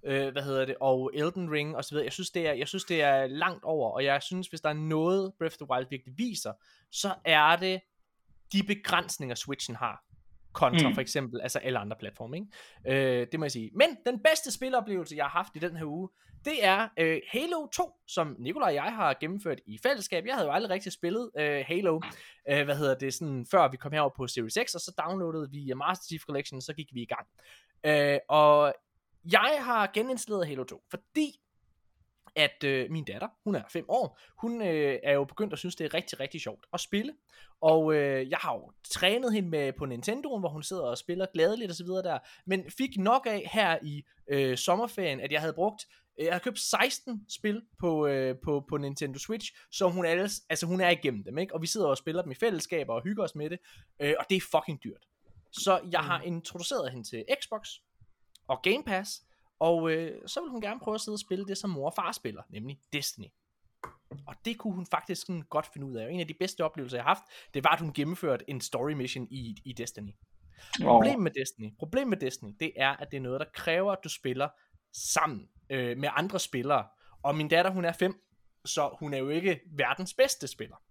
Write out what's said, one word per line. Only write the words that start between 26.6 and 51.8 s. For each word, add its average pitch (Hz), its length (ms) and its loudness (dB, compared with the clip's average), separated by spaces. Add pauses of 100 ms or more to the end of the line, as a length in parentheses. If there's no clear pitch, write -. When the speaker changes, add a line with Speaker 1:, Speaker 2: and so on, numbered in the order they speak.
Speaker 1:
så 151 140 -10
gik 151 180 -10
vi 123 100 -6
i 113 40 -8
gang. 117 200 -6 (600)
Øh, 147 320 6 (100)
og 147 460 8 (580)
jeg 240 280 8
har 226 340 2
geninstalleret 220 540 -2
Halo 131 160 -4
to, - 260 -14
fordi - 480 -4 (1000)
at, 151 280 2
øh, 135 260 2
min 160 140 -4
datter, 180 240 -8 (160)
hun 208 100 0
er 143 160 -2
fem 170 180 -4
år, 214 300 0 (220)
hun, 233 220 -4
øh, 151 400 2
er 143 100 2
jo 143 120 4
begyndt 202 280 -4
at 147 60 -8
synes, - 180 -8
det 165 80 -6
er 147 100 -6
rigtig, - 260 -4
rigtig 143 200 -6
sjovt - 320 -10
at 175 80 -4
spille. 220 320 -4 (480)
Og, 156 340 6
øh, 135 360 2
jeg 160 80 0
har 156 160 -2
jo - 160 -10 (200)
trænet 226 420 2
hende 202 160 0
med 147 240 0
på 147 140 -6
Nintendoen, 214 540 -4
hvor 175 80 -2
hun 151 140 -8
sidder 185 200 -6
og 123 160 -2
spiller 185 360 -4
gladeligt 196 360 2
og 165 60 -8
så 175 80 -10
videre 185 180 -4
der, 165 160 -2 (280)
men 190 180 0 (140)
fik 262 200 -2
nok 233 280 4
af 208 260 -4
her 185 300 4
i, 147 200 -8 (260)
øh, 139 280 4
sommerferien, 185 640 0
at 135 120 -4
jeg 151 80 2
havde 160 120 -2
brugt, 196 340 0 (320)
øh, 147 60 -2
jeg 165 80 2
havde 180 120 -2
købt 240 160 -4
seksten 226 680 0
spil 214 340 -4 (180)
på, 156 260 2
øh, 131 380 2
på, 143 240 0
på 160 80 -4
Nintendo 139 420 -6
Switch, 214 340 -8 (180)
så 190 180 2
hun 180 160 0
er 165 40 2 (160)
alles-, 202 260 -6
altså, 160 160 0
hun 185 140 0
er 180 100 6
igennem 135 340 2
dem, 135 140 -6
ikke? 190 160 -4
Og 165 80 -4
vi 165 40 -4
sidder 202 220 0